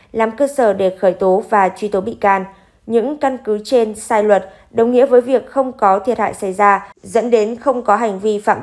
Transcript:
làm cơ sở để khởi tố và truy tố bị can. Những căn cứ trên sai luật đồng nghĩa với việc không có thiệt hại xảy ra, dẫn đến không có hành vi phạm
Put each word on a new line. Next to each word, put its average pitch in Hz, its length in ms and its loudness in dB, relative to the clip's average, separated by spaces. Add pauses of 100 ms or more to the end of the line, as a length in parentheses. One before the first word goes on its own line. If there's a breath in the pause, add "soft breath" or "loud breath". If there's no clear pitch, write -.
(120)
làm 226 200 -2
cơ 269 160 -2
sở 247 260 0
để 190 260 -2
khởi 185 140 2
tố 190 360 0
và 196 200 2
truy 202 180 -8
tố 196 140 -2
bị 196 120 -8
can. 196 320 0 (400 soft breath)
Những 233 320 -2
căn 262 260 -4
cứ 208 200 -4
trên 220 320 0
sai 214 280 -2
luật 202 260 2 (220 loud breath)
đồng 226 200 0
nghĩa 247 140 4
với 247 160 4
việc 247 280 -2
không 262 240 -2
có 202 260 2
thiệt 226 180 -4
hại 214 160 -2
xảy 190 200 -8
ra, 202 380 2 (120)
dẫn 220 260 -2
đến 226 260 2
không 247 260 -2
có 214 140 2
hành 214 240 -2
vi 208 200 -2
phạm 208 240 -2